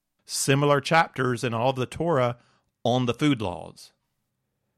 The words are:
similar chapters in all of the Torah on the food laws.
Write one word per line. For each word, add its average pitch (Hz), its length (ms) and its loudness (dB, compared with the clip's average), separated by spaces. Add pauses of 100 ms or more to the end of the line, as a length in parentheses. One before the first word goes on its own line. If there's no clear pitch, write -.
(260)
similar 143 540 2
chapters 131 640 0
in 117 100 -2
all 117 160 0
of 127 60 -2
the 127 100 -4
Torah 127 500 -2 (480)
on 123 220 2
the 117 80 0
food 143 260 0
laws. 87 520 -10 (840)